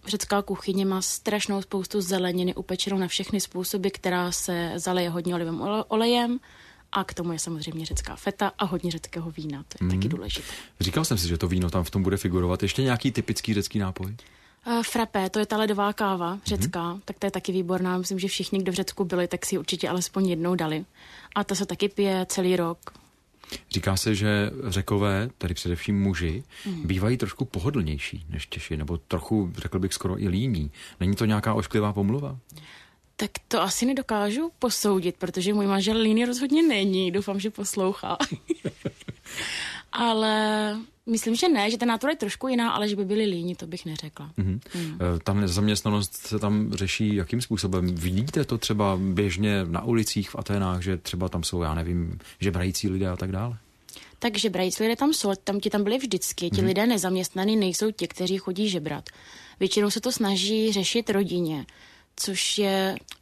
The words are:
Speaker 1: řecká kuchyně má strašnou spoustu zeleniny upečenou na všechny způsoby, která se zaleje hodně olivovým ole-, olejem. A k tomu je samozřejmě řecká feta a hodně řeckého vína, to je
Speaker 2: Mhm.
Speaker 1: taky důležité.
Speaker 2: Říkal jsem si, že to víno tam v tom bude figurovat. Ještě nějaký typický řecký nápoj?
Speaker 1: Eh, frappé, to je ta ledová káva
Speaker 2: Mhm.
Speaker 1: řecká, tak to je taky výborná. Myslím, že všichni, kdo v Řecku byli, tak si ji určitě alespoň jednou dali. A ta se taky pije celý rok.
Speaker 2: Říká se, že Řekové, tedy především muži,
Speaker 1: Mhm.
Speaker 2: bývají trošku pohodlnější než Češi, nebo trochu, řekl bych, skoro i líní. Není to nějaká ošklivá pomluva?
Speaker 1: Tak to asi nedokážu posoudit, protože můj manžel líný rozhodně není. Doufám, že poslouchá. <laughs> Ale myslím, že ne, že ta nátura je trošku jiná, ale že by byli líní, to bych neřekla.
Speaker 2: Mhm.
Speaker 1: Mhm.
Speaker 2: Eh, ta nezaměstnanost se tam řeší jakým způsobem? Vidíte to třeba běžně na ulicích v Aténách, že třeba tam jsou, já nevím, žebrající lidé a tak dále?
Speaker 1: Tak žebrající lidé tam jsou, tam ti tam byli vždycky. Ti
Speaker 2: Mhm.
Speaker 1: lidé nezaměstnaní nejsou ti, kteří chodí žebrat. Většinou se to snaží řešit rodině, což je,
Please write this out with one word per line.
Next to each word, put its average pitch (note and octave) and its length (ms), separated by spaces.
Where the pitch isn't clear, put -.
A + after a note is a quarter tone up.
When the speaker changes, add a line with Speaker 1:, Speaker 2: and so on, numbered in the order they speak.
Speaker 1:
řecká G3+ 360
kuchyně G3 440
má F#3+ 160
strašnou G3+ 600
spoustu G3 380
zeleniny F3+ 540
upečenou F#3 440
na F3+ 100
všechny G3 320
způsoby, F#3 480
která F3+ 440
se E3+ 440
zaleje F3+ 340
hodně F3 240
olivovým E3 260
ole-, G#3 280
olejem. A#3+ 520
A F#3+ 120
k - 100
tomu E3+ 180
je D#3+ 60
samozřejmě D#3+ 480
řecká - 300
feta G3+ 420
a G#3+ 60
hodně F3 260
řeckého E3 400
vína, D3+ 380
to - 160
je F#2 40
Speaker 2:
Mhm. F#2 100
Speaker 1:
taky G2 100
důležité. - 380
Speaker 2:
Říkal D#3 240
jsem A#2 140
si, E2+ 100
že E2+ 100
to F#2 100
víno F2+ 220
tam F2+ 140
v - 60
tom G2 120
bude F#2+ 140
figurovat. F2+ 460
Ještě G2+ 200
nějaký B2+ 300
typický A2 420
řecký G2+ 240
nápoj? F#2+ 380
Speaker 1:
Eh, A#3 160
frappé, A3 480
to G#3+ 80
je G#3 80
ta G#3+ 100
ledová G#3 360
káva F#3+ 420
Speaker 2:
Mhm. G3+ 120
Speaker 1:
řecká, F3 580
tak - 140
to G3+ 80
je F#3+ 40
taky F#3+ 220
výborná. F3+ 460
Myslím, F#3 200
že F#3+ 100
všichni, F#3+ 300
kdo F#3 140
v - 20
Řecku F#3+ 300
byli, F3 240
tak - 180
si - 80
ji F3 40
určitě E3+ 300
alespoň F3+ 400
jednou E3+ 260
dali. D#3 300
A G3+ 100
ta G3+ 100
se F#3 120
taky G3 220
pije F#3+ 400
celý F#3 280
rok. E3+ 220
Speaker 2:
Říká G2 260
se, G#2+ 180
že G#2 360
Řekové, G2 600
tedy E2+ 160
především G2 480
muži, F2+ 420
Speaker 1:
Mhm. E3+ 200
Speaker 2:
bývají G2+ 300
trošku B2 280
pohodlnější E2 840
než D#2+ 220
Češi, - 260
nebo D2+ 200
trochu, F#2 600
řekl - 220
bych, F#2+ 160
skoro F#2+ 280
i G2+ 60
líní. F2+ 420
Není G2 160
to A#2 80
nějaká G#2+ 300
ošklivá G#2+ 380
pomluva? B2+ 460
Speaker 1:
Tak G#3 100
to A3 140
asi F#3+ 240
nedokážu B3+ 720
posoudit, F#3+ 580
protože F#3 380
můj G3+ 120
manžel G3 340
líný A3 240
rozhodně B3+ 380
není. G3 480
Doufám, G3 300
že G#3+ 100
poslouchá. F#3+ 720
<laughs> - 1700
Ale G#3+ 840
myslím, A3+ 300
že F4+ 120
ne, G#3+ 220
že A#3 80
ta A#3+ 80
nátura A#3 240
je D#4 60
trošku A3 320
jiná, A#3+ 220
ale G#3 180
že G#3 80
by G3+ 80
byli G#3+ 200
líní, F3 300
to E3+ 120
bych E3+ 200
neřekla. D3+ 500
Speaker 2:
Mhm. F#2+ 240
Speaker 1:
Mhm. E3 240
Speaker 2:
Eh, E2 80
ta G2+ 80
nezaměstnanost G#2 840
se - 220
tam G#2 340
řeší G2 420
jakým G2 260
způsobem? F#2 540
Vidíte G2 500
to A#2 140
třeba G#2 420
běžně G2 640
na E2+ 200
ulicích A2 460
v - 60
Aténách, F#2+ 460
že F#2 140
třeba F2+ 320
tam E2+ 160
jsou, F2 180
já D#2 120
nevím, E2+ 440
žebrající F#2 480
lidé F#2+ 200
a F2+ 80
tak F#2+ 160
dále? A2+ 240
Speaker 1:
Tak A3+ 200
žebrající F#3 440
lidé A3+ 140
tam D4+ 160
jsou, G3+ 200
tam G3+ 160
ti G3+ 100
tam G#3 140
byli A3 140
vždycky. F#3+ 520
Ti - 60
Speaker 2:
Mhm. G3 100
Speaker 1:
lidé F#3+ 200
nezaměstnaní F#3 680
nejsou G3+ 340
ti, F3 180
kteří F#3 300
chodí G3 300
žebrat. D3+ 360
Většinou G3+ 300
se A3 100
to B3+ 120
snaží G#3+ 600
řešit G3+ 380
rodině, F3 560
což - 420
je, F#3+ 380